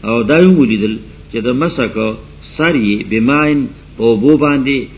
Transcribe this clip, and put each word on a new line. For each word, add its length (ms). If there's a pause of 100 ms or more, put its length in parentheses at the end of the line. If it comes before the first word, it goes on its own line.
او 180
دا 160
یې 200
ولیدل 360 (380)
چې 60
د 100 (140)
مسح 320
کو 140 (480)
سر 180
یې 220 (140)
بماء، 380 (480)
اوبو 400
باندې 420 (200)